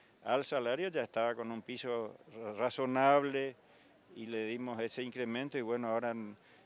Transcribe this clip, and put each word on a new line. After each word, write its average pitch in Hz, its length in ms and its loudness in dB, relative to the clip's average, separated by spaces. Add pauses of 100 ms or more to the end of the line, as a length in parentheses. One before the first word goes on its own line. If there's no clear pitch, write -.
(240)
al 131 220 2
salario, 139 440 0
ya 156 140 0
estaba 113 320 0
con 117 160 -4
un 113 100 -6
piso 117 560 -4 (160)
ra-, 110 200 -8
razonable 135 1000 4 (600)
y 113 100 -10
le 110 200 -4
dimos 120 360 -4
ese 117 220 -4
incremento 123 540 -4
y 127 40 0
bueno, 120 280 0
ahora 117 220 2
en, 107 240 -6 (300)